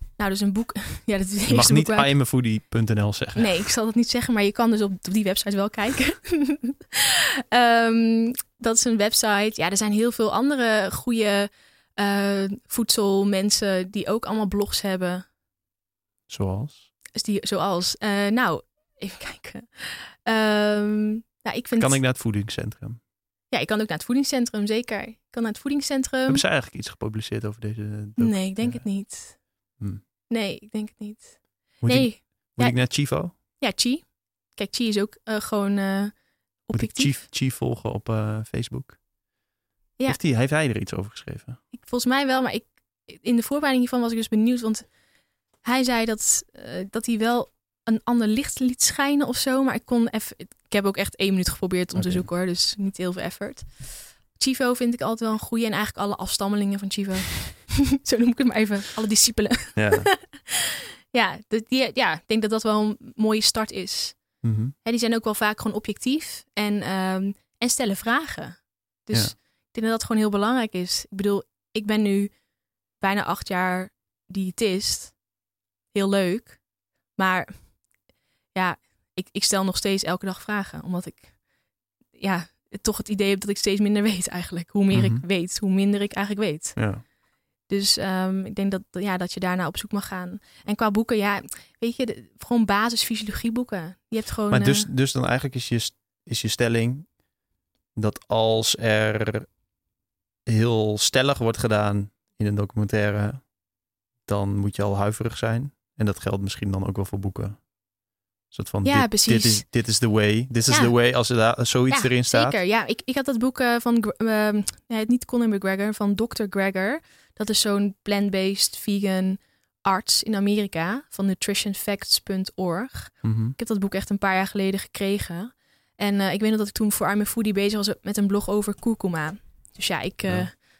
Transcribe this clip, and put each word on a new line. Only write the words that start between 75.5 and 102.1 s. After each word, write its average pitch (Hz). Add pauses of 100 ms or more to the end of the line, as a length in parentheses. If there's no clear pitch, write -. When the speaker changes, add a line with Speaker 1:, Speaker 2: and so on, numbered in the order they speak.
Speaker 1:
Heel 196
leuk. 196 (560)
Maar 185 (1040)
ja, 185 (360)
ik, -
ik 202
stel 196
nog 190
steeds 196
elke 180
dag 185
vragen. 196
Omdat 180
ik, - (760)
ja, 185 (340)
toch -
het -
idee 196
heb 196
dat 202
ik 202
steeds 202
minder 208
weet 196
eigenlijk. 170
Hoe 202
meer 196
Speaker 2:
Mhm. 113
Speaker 1:
ik 127
weet, 180
hoe 190
minder 196
ik 202
eigenlijk 202
weet. -
Speaker 2:
Ja. 110 (640)
Speaker 1:
Dus, 202
ehm, 190
ik -
denk 196
dat, 190 (100)
ja, 196
dat 180
je -
daarna 180
op 170
zoek -
mag 202
gaan. 185 (240)
En 208
qua 214
boeken, 220
ja, 202 (380)
weet 233
je, 254
de, 120
gewoon 233
basisfysiologieboeken. 214 (100)
Je 226
hebt 220
gewoon, 208
Speaker 2:
Maar 208
dus, 202
Speaker 1:
eh, -
Speaker 2:
dus 131
dan 127
eigenlijk 127
is 123
je 117
s-, - (320)
is -
je 110
stelling 117 (840)
dat 107
als 113
er 107 (960)
heel 110
stellig 135
wordt 113
gedaan 104 (240)